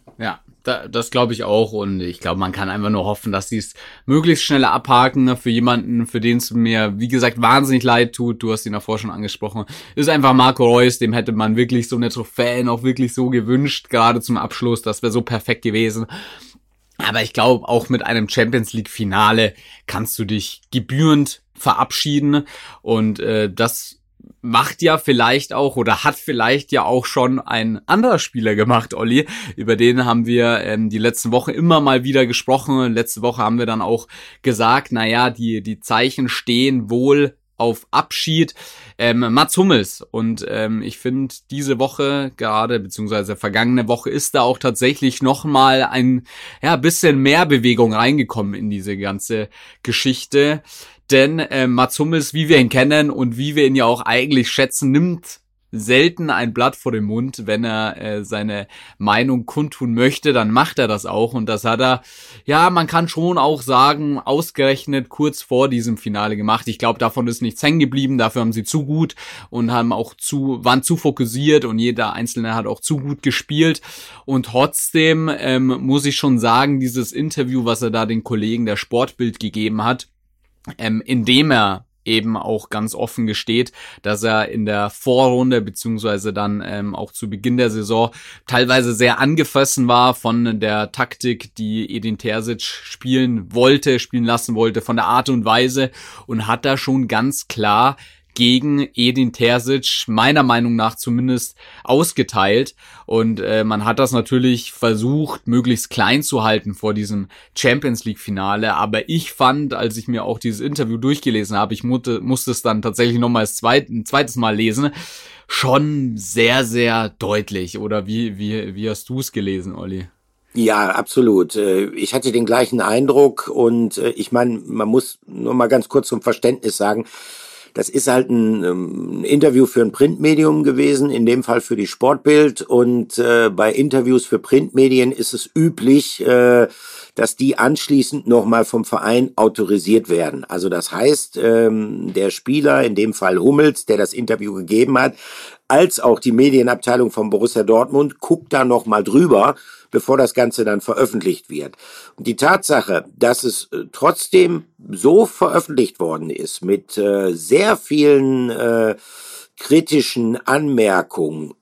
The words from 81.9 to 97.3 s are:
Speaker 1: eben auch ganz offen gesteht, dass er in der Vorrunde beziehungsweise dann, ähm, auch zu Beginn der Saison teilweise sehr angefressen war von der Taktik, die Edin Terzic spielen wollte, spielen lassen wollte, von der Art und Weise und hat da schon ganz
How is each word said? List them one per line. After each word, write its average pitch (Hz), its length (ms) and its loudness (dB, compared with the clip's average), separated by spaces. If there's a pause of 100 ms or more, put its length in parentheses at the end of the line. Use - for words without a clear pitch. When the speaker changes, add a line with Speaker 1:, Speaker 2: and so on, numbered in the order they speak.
Speaker 1:
eben 110 320 -2
auch 110 320 -6
ganz 107 260 -6
offen 117 320 -6
gesteht, 113 460 -2 (300)
dass 104 200 -4
er 110 260 0
in 107 180 -4
der 104 240 -2
Vorrunde 127 720 0
beziehungsweise 104 720 -6
dann, 104 320 -4
ähm, 101 280 -8
auch - 160 -12
zu 107 200 -12
Beginn 113 260 -2
der 123 140 2
Saison 110 400 0 (360)
teilweise 123 480 2
sehr 120 240 2
angefressen 139 720 0
war 123 240 6
von 117 480 -2
der 107 320 -2
Taktik, - 640 -6
die 110 420 -6
Edin 107 220 -6
Terzic 113 440 -6
spielen 123 920 -4
wollte, 135 440 4
spielen 120 260 -4
lassen 117 300 -2
wollte, 113 280 0
von 120 140 -4
der 113 100 0
Art 123 240 0
und 117 160 0
Weise 127 440 2 (360)
und 110 200 -6
hat 117 200 -2
da 135 100 0
schon 131 320 -2
ganz 120 400 -2